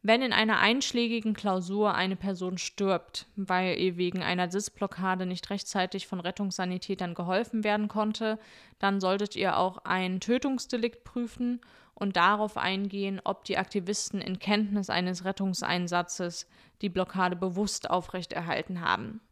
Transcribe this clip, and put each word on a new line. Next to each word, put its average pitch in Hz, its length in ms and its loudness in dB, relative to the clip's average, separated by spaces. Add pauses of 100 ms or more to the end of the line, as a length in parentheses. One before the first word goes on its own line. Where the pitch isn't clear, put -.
Wenn 220 200 4
in 254 120 0
einer 220 260 4
einschlägigen 233 720 2
Klausur 196 600 0
eine 190 200 0
Person 185 420 -4
stirbt, - 680 -2 (100)
weil 185 440 0
ihr 180 180 2
wegen 180 240 0
einer 180 300 0
Sitzblockade 185 760 -2
nicht 180 240 -6
rechtzeitig 196 560 -2
von 185 140 -6
Rettungssanitätern 180 960 -4
geholfen 202 480 0
werden 214 240 2
konnte, 214 520 0 (380)
dann 196 240 2
solltet 196 340 2
ihr 185 220 2
auch 185 220 0
ein 185 400 0
Tötungsdelikt 247 840 0
prüfen 240 560 -4 (360)
und 196 220 -2
darauf 208 380 4
eingehen, 196 680 -2
ob - 220 -4
die 202 120 0
Aktivisten 196 640 -2
in 185 160 -4
Kenntnis 202 540 2
eines 180 340 0
Rettungseinsatzes 175 1200 -2 (340)
die 202 80 0
Blockade 185 460 2
bewusst 185 540 -2
aufrechterhalten 175 920 -2
haben. 220 400 0 (100)